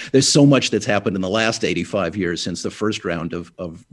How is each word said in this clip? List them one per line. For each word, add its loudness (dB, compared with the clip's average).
there's 4
so 6
much 4
that's 0
happened 0
in -2
the -4
last 0
eighty-five -2
years -2
since -8
the -6
first -4
round -4
of, -10
of -12